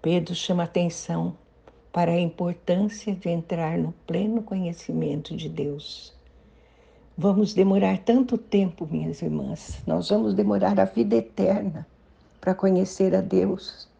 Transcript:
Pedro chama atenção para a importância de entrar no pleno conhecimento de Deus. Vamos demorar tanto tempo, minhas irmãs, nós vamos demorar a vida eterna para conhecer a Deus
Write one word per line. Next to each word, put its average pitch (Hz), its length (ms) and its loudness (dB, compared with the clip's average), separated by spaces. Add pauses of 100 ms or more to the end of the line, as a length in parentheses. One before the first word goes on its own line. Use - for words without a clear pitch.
Pedro 175 320 0
chama 175 300 -2
atenção 170 720 -4 (540)
para 170 200 2
a 170 80 2
importância 180 960 -2
de 180 140 -6
entrar 165 480 -2
no 160 160 -2 (140)
pleno 214 340 -2
conhecimento 160 960 -4
de 160 100 -8
Deus. 147 680 -8 (1000)
Vamos 202 380 2
demorar 190 460 4
tanto 247 380 4
tempo, 190 520 0
minhas 160 320 -4
irmãs, 151 640 -6
nós 170 240 -2
vamos 208 240 2
demorar 196 460 4
a 196 60 6
vida 220 300 0
eterna 196 720 0 (540)
para 185 140 2
conhecer 190 600 2
a 190 60 4
Deus - 680 -2 (120)